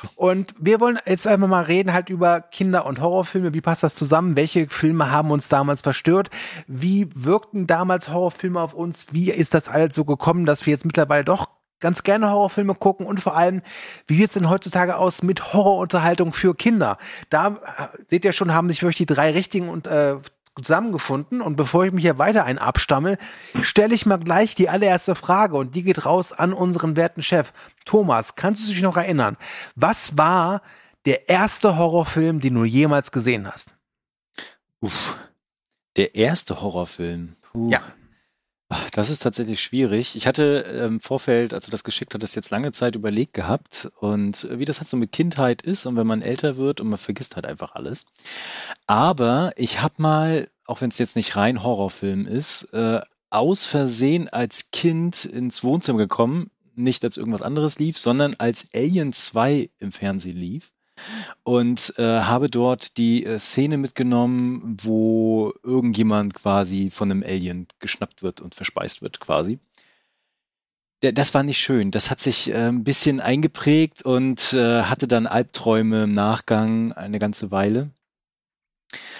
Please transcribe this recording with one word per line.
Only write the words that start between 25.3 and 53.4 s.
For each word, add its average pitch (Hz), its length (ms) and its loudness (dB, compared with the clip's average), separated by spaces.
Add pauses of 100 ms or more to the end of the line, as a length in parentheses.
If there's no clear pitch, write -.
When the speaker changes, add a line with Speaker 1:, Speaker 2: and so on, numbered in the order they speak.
Speaker 1:
Und 131 180 -2
die 175 100 -4
geht 180 220 0
raus 175 280 2
an 175 180 0
unseren 170 460 0
werten 165 240 0
Chef. - 320 0 (320)
Thomas, 151 500 2
kannst 208 320 -2
du 208 60 -2
dich 180 80 -2
noch 180 160 2
erinnern? 156 400 0 (400)
Was 151 400 0
war 180 440 2 (440)
der 135 240 0
erste 190 480 2
Horrorfilm, 165 640 2
den 131 140 0
du 117 100 4
jemals 139 480 2
gesehen 113 360 -2
hast? - 240 -16 (1080)
Speaker 2:
Uff. - 360 -8 (800)
Der 98 200 2
erste 123 460 0
Horrorfilm? 87 800 -6
Puh. 117 300 -4
Speaker 1:
Ja. 131 100 0 (880)
Speaker 2:
Ach, - 200 -8
das 104 180 -2
ist 151 140 -6
tatsächlich 110 400 -4
schwierig. 120 520 -2
Ich 113 120 -2
hatte, 143 440 2
ähm, 120 140 -6 (100)
im 110 60 -4
Vorfeld, 120 540 0
als 98 100 -10
du - 60 -12
das 113 120 -8
geschickt - 300 -8
hattest, 107 220 -10
jetzt - 160 -10
lange 127 200 -4
Zeit 120 240 -2
überlegt 107 380 -2
gehabt. - 560 -6 (100)
Und, 104 440 -2
äh, 120 160 -8
wie 143 60 -4
das 117 140 -6
halt - 100 -12
so 131 60 -4
mit 117 160 -2
Kindheit 143 520 0
ist 175 240 -4
und 123 80 -4
wenn 113 100 2
man 110 160 0
älter 131 340 -4
wird 139 240 -2
und 110 80 -6
man 104 120 -4
vergisst - 360 -8
halt 82 120 -10
einfach - 260 -12
alles. - 320 -12 (800)
Aber 135 720 2
ich - 260 -4
hab 156 160 -2
mal, 156 520 0 (160)
auch - 160 -8
wenn's 120 180 -4
jetzt 120 160 -2
nicht 110 200 -4
rein 107 280 0
Horrorfilm 98 640 -2
ist, - 460 -4
äh, 113 280 0 (300)
aus 165 340 2